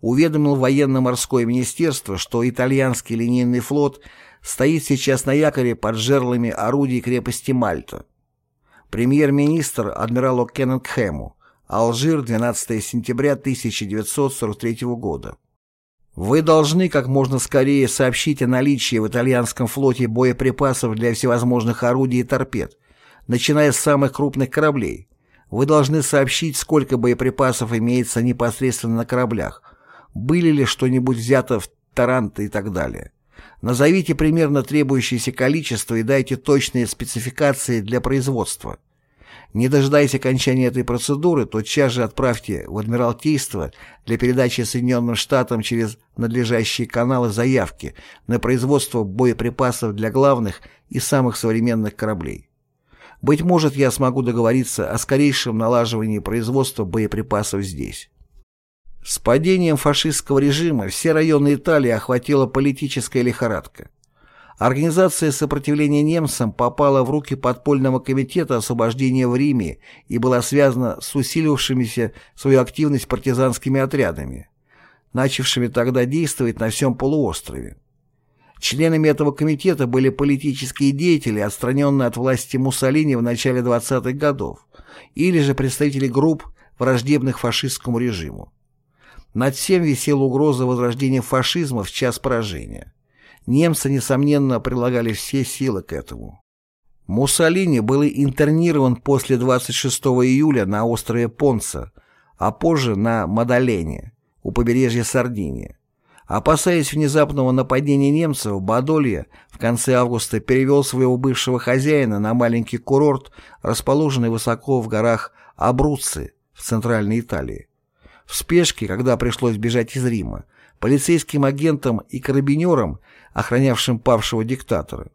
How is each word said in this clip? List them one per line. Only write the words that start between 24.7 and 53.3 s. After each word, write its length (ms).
Вы 160
должны 360
сообщить, 540
сколько 400
боеприпасов 760
имеется 500
непосредственно 720
на 100
кораблях, 560
были 380
ли 140
что-нибудь 540
взято 420
в 80
Таранто 480
и 60
так 240
далее. 400
Назовите 540
примерно 480
требующееся 640
количество 640
и 80
дайте 340
точные 520
спецификации 920
для 200
производства. 760
Не 160
дожидаясь 460
окончания 520
этой 180
процедуры, 600
тотчас 480
же 120
отправьте 640
в 100
Адмиралтейство 960
для 100
передачи 440
Соединённым 560
Штатам 440
через 380
надлежащие 720
каналы 440
заявки 640
на 100
производство 640
боеприпасов 920
для 160
главных 500
и 120
самых 360
современных 600
кораблей. 520
Быть 200